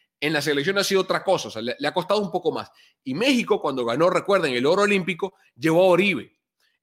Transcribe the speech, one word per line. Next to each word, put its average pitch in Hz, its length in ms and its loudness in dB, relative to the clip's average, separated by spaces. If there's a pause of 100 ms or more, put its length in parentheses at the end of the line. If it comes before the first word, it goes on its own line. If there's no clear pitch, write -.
(200)
en 151 120 -2
la 151 120 -2
selección 147 340 0
ha 196 60 0
sido 190 180 0
otra 180 220 -2
cosa, 175 240 0
o 104 40 -12
sea, 110 120 -10
le, 120 140 -6
le 143 100 -4
ha 151 60 -4
costado 190 280 -2
un 190 100 -6
poco 165 200 -2
más. 113 180 -10 (340)
Y 131 120 -8
México, 220 440 0
cuando 135 240 -4
ganó, 139 280 2
recuerden, 175 420 0
el 123 140 0
oro 190 160 2
olímpico, 190 500 -2 (220)
llevó 160 300 2
a - 20 6
Oribe. 175 520 2 (440)